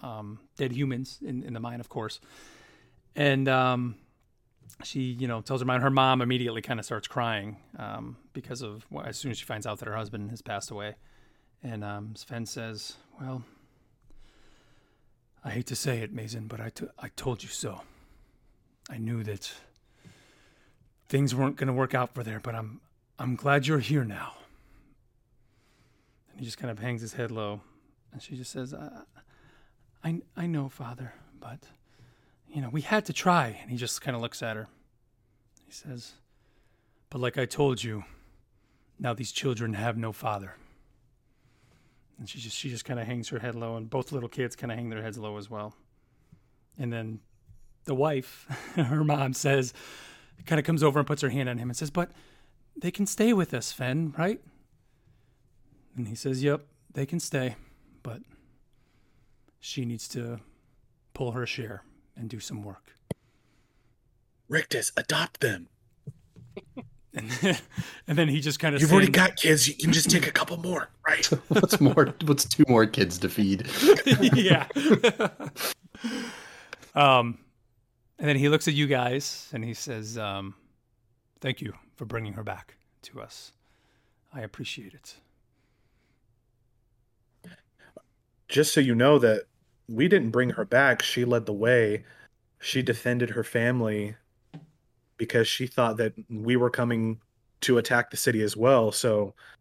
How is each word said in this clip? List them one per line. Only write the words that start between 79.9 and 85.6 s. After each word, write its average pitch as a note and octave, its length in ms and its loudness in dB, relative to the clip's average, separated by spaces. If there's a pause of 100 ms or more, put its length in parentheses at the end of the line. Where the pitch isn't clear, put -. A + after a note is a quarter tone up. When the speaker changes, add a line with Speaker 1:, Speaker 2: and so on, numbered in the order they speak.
Speaker 1:
um, G2 360 -6 (840)
"Thank C3 200 -4
you A2 140 -10 (220)
for - 80 -12
bringing A2 300 -6
her A2+ 80 -8
back G#2 340 -10 (260)
to - 180 -18
us. - 320 -18 (800)
I C3 100 -12
appreciate G#2+ 520 -12
it." - 220 -20 (3250)